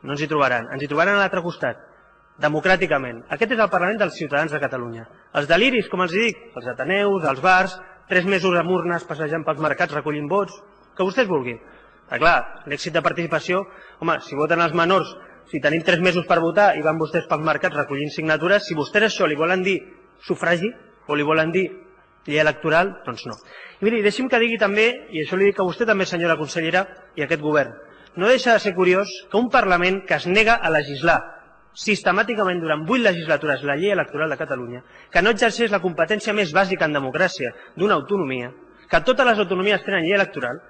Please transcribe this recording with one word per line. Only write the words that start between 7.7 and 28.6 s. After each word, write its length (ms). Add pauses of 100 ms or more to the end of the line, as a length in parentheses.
tres 180
mesos 320
amb 160
urnes 320
passejant 400
pels 160
mercats 320
recollint 320
vots, 320 (380)
que 100
vostès 240
vulguin. 320 (460)
Però, 160
clar, 100 (320)
l'èxit 240
de 160
participació, 560 (400)
home, 140 (100)
si 80
voten 320
els 80
menors, 400 (320)
si 160
tenim 240
tres 160
mesos 240
per 160
votar 320
i 80
van 160
vostès 320
pels 160
mercats 320
recollint 320
signatures, 560
si 80
vostès 320
això 240
li 80
volen 240
dir 160 (480)
sufragi 480 (320)
o 80
li 80
volen 320
dir 140 (560)
llei 140
electoral, 680
doncs 220
no. 80 (460)
I 40
miri, 180
deixi'm 280
que 80
digui 200
també, 280 (240)
i 120
això 160
li 100
dic 100
a 80
vostè 200
també, 200
senyora 320
consellera, 460 (320)
i 60
a 40
aquest 160
govern, 300 (420)
no 140
deixa 240
de 100